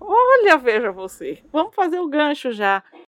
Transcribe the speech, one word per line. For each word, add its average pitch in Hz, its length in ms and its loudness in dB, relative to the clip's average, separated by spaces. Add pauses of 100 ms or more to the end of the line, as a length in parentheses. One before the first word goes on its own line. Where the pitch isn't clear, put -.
olha, 440 560 4
veja 233 340 -2
você. 185 480 -12 (120)
Vamos 381 220 -4
fazer 359 260 -2
o 349 80 -6
gancho 294 440 -2
já. 196 320 -2 (320)